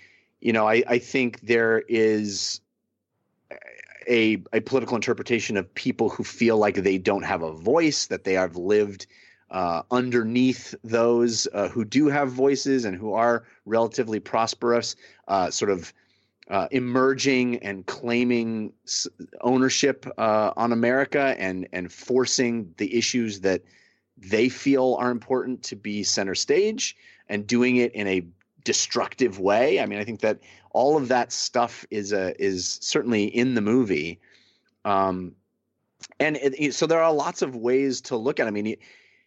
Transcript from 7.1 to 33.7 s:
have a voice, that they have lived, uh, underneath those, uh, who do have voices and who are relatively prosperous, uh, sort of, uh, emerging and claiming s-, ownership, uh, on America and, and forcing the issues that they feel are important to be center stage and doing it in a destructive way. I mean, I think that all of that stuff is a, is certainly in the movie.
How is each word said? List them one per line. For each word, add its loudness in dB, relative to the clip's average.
have -2
a -6
voice, 2
that -6
they 0
have 0
lived, 0
uh, -2
underneath 0
those, 2
uh, -2
who -4
do 2
have 0
voices 2
and -4
who -6
are 2
relatively 0
prosperous, 0
uh, 0
sort 0
of, -4
uh, -2
emerging 2
and -10
claiming -2
s-, -6
ownership, 2
uh, 2
on 0
America 2
and, -6
and -8
forcing -2
the -2
issues -2
that 0
they 2
feel 2
are 0
important -4
to -12
be -6
center -2
stage 0
and -6
doing 2
it 2
in -6
a 0
destructive -2
way. 2
I -2
mean, -6
I -6
think -8
that 0
all 2
of -2
that 2
stuff -4
is -6
a, -2
is -2
certainly 0
in 0
the 0
movie. 0